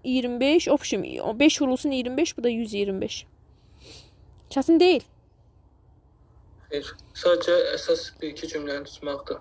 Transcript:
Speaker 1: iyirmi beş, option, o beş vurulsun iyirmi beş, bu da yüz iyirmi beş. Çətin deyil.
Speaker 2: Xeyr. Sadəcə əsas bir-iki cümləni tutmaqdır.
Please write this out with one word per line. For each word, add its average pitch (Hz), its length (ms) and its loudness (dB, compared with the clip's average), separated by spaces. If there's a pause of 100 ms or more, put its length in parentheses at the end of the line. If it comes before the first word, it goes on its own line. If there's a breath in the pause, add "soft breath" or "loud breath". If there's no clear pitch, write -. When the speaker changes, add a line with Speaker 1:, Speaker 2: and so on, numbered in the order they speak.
Speaker 1:
iyirmi 247 360 -2
beş, 294 280 4
option, 233 360 0 (200)
o 220 140 -4
beş 285 240 4
vurulsun 262 280 0
iyirmi 254 260 -4
beş, 320 220 -2
bu 233 60 -2
da 240 40 2
yüz 226 260 -2
iyirmi 202 260 -2
beş. - 260 -8 (1200 soft breath)
Çətin 320 300 4
deyil. 349 240 6 (1700)
Speaker 2:
Xeyr. 143 200 -6 (240)
Sadəcə 175 400 2 (200)
əsas - 280 -2 (180)
bir-iki 151 300 -10
cümləni 143 360 -6
tutmaqdır. - 540 -10